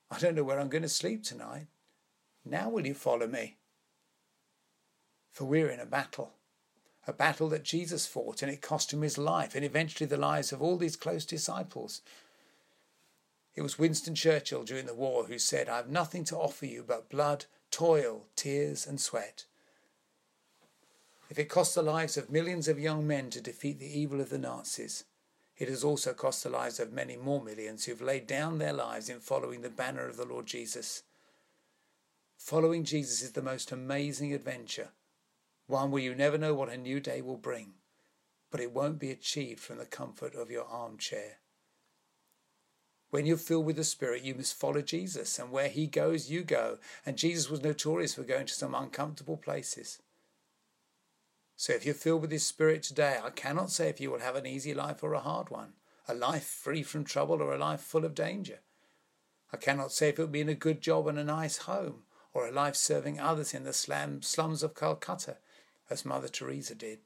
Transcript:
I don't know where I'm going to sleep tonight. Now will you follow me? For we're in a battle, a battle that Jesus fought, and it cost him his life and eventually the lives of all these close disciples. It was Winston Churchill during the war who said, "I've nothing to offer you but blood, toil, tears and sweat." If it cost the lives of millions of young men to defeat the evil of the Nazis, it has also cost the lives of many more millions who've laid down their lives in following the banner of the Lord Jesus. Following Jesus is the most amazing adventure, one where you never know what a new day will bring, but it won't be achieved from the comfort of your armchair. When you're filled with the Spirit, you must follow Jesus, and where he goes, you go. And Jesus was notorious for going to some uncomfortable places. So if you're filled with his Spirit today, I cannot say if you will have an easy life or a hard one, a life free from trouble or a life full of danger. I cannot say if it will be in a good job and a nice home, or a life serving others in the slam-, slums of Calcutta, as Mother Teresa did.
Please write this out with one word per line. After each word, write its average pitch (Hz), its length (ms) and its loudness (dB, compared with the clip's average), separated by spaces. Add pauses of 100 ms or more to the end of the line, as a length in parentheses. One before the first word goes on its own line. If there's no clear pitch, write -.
(120)
I - 80 -6
don't 170 160 4
know 151 80 2
where 139 160 2
I'm 139 100 0
going 156 140 2
to 156 60 -2
sleep 214 340 0
tonight. 120 420 -8 (800)
Now 175 240 0
will 208 160 0
you 135 80 -2
follow 120 320 2
me? 113 320 -4 (1700)
For 139 140 -6
we're 147 260 6
in 123 80 -6
a 120 60 -8
battle, 131 480 -2 (720)
a - 40 -4
battle 156 380 4
that 151 140 0
Jesus 165 420 0
fought, 113 380 -4
and 139 80 -2
it 143 100 -8
cost - 320 0
him 151 80 2
his 147 160 2
life 147 380 2
and 143 100 0
eventually 156 400 0
the 147 100 2
lives 147 380 2
of 135 80 -4
all 175 160 4
these 165 180 0
close 165 300 -2
disciples. - 800 -4 (1500)
It 151 80 -2
was 143 160 -4
Winston 160 340 4
Churchill 151 500 4
during 131 220 -6
the 120 80 -6
war 123 320 2
who 117 140 -6
said, 131 280 2
"I've 120 220 -2
nothing 165 360 0
to 160 120 -2
offer 160 300 0
you 120 160 -8
but 117 260 -2
blood, 147 360 2 (260)
toil, 139 640 4
tears 143 500 0
and 143 160 -4
sweat." - 440 -4 (1900)
If 151 80 -2
it 147 100 2
cost 175 240 6
the 175 80 4
lives 156 340 4
of 135 140 -2
millions 160 380 2
of 151 120 4
young 151 280 2
men 135 240 2
to 123 100 -8
defeat 143 380 -4
the 147 200 -4
evil 139 220 0
of 131 80 -2
the 139 80 -2
Nazis, 123 640 -6 (540)
it 131 120 -2
has 135 160 0
also 135 280 4
cost - 300 0
the 127 60 -2
lives 123 320 -2
of 113 100 -2
many 127 240 -4
more 135 260 0
millions 110 440 -8
who've 120 160 -6
laid 131 260 -2
down 151 300 0
their 151 160 0
lives 113 340 -2
in 123 140 -8
following 127 400 -2
the 120 80 -8
banner 127 360 -4
of 120 120 -8
the 123 80 -4
Lord 123 200 -6
Jesus. 117 580 -6 (1300)
Following 165 460 4
Jesus 131 380 0
is 127 100 -8
the 135 100 -2
most 131 300 -4
amazing 139 640 -2
adventure, 120 560 -6 (760)
one 135 260 2
where 139 120 2
you 127 100 -2
never 143 240 4
know 151 160 4
what 135 140 0
a 117 80 -6
new 127 240 -2
day 131 220 -4
will 127 160 -6
bring, 110 380 -6 (760)
but - 80 -4
it 123 140 -4
won't 147 260 0
be 139 120 -4
achieved 127 500 -4
from 117 160 -12
the 120 80 -8
comfort 127 500 -8
of 117 160 -6
your 117 140 -4
armchair. 110 720 -6 (1700)
When 143 160 2
you're 160 120 6
filled 160 280 2
with 156 120 0
the 156 80 0
Spirit, 127 380 0
you 131 120 -4
must 131 200 -4
follow 147 260 2
Jesus, 165 580 -4
and 123 120 -8
where 135 180 2
he 156 180 0
goes, 156 420 2
you 170 140 -2
go. 117 360 2 (260)
And 131 120 -4
Jesus 160 320 2
was 151 120 -2
notorious 156 540 2
for 135 80 -8
going 131 240 0
to - 60 -4
some 131 220 -2
uncomfortable 151 640 -4
places. - 640 -6 (1600)
So - 140 -2
if 117 140 0
you're 143 100 2
filled 160 260 4
with 156 100 -2
his 151 140 0
Spirit 156 380 4
today, 139 400 2
I 120 60 -4
cannot 165 420 -2
say 160 160 2
if 143 140 -2
you 135 100 -2
will 123 80 -2
have 127 160 -2
an 135 100 -2
easy 139 280 -4
life 143 280 -4
or 156 120 0
a 151 80 0
hard 156 280 -2
one, 110 220 -10 (340)
a 123 80 -2
life 135 300 0
free - 400 -4
from 147 220 -4
trouble 147 360 2
or 139 120 2
a 139 40 0
life 143 220 0
full 160 240 2
of 147 100 -2
danger. 160 460 -4 (920)
I - 20 -6
cannot 139 380 0
say 151 160 6
if 147 100 0
it - 20 2
will 160 60 2
be 147 140 0
in 151 80 2
a 151 60 2
good 156 260 2
job 156 260 4
and 147 100 0
a 147 60 -2
nice 151 360 -2
home, - 440 -4 (300)
or 127 120 2
a 117 60 -4
life 139 240 2
serving 147 460 2
others 151 320 2
in - 100 -6
the - 80 -4
slam-, 143 500 0
slums 156 420 0
of 156 120 -2
Calcutta, 156 640 -2 (520)
as - 140 -4
Mother 95 240 -2
Teresa 131 480 -6
did. 110 300 -10